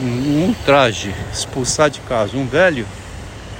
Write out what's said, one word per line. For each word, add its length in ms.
um, 40
um 420
ultraje 640
expulsar 580
de 100
casa 360
um 100
velho, 380